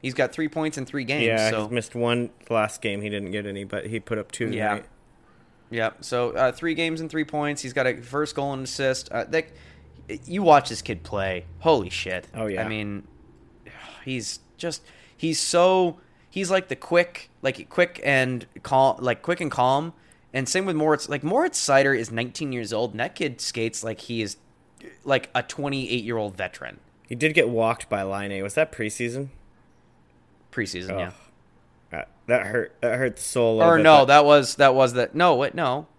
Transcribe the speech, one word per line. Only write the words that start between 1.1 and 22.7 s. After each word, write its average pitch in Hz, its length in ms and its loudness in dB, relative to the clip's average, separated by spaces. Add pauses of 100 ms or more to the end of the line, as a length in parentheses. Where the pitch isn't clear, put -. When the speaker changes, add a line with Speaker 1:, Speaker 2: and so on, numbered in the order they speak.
Speaker 2:
Yeah, 110 260 2
Speaker 1:
So 110 140 -2
Speaker 2:
he's 107 80 -8
missed 120 240 -6
one 120 360 0 (180)
last 107 320 0
game. 101 200 -4
He 107 60 -8
didn't 101 240 -6
get 104 140 -6
any, 98 180 -8
but 101 220 -8
he 110 160 -6
put 113 160 -6
up 101 160 -10
two 123 160 -4
Speaker 1:
Yeah. 110 220 -2
Speaker 2:
tonight. 104 140 -6 (840)
Speaker 1:
Yeah. 113 200 -2 (100)
So, 123 320 -2
uh, 123 220 2
three 165 220 -4
games 165 260 -2
and 160 80 -8
three 156 160 -4
points. 147 360 -4
He's 127 120 -10
got 131 140 0
a 123 100 -2
first 139 380 -6
goal 139 180 -4
and 131 100 -8
assist. 131 480 -4
Uh, 113 140 -4
they, 160 220 -2 (760)
you 185 160 -4
watch 151 280 8
this 113 120 -8
kid 90 220 -8
play. 95 400 -4 (160)
Holy 123 300 2
shit. 92 440 -6
Speaker 2:
Oh, 110 120 -6
yeah. 104 180 -4
Speaker 1:
I 110 60 -6
mean, 104 360 -8 (1000)
he's 127 340 -8 (180)
just, 170 240 -8 (360)
he's 156 240 -2
so, 180 580 4 (300)
he's 185 200 -6
like 190 200 0
the 127 80 -6
quick, - 520 0 (120)
like, - 280 -4
quick - 360 0
and 127 400 2 (180)
calm, 135 380 4
like, 123 200 -2
quick 175 200 -2
and 147 100 -4
calm. 139 400 0 (420)
And 131 140 -2
same 190 180 0
with 175 120 -2
Moritz. 151 320 0
Like, 139 140 -4
Moritz 277 380 0
Seider 139 360 4
is 110 160 -6
nineteen 123 400 -6
years 113 180 -6